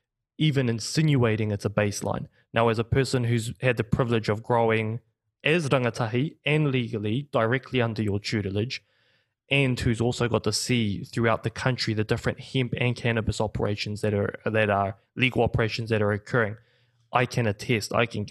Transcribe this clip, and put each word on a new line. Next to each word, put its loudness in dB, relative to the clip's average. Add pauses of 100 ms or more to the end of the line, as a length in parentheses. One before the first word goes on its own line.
(380)
even 2
insinuating 2
it's -4
a 2
baseline. -2 (260)
Now, 4
as 0
a 0
person 0
who's 0
had 2
the 0
privilege 0
of 0
growing 2 (420)
as 2
rangatahi 0
and 2
legally -2
directly 0
under 0
your 0
tutelage, -2 (680)
and 2
who's 0
also 0
got 0
to 0
see -2
throughout 0
the -2
country -2
the 0
different -2
hemp -4
and 0
cannabis -2
operations -2
that 0
are, -2 (100)
that 2
are 0 (180)
legal 2
operations -2
that 2
are 2
occurring, -2 (560)
I 2
can -2
attest, -2
I 2
can, -6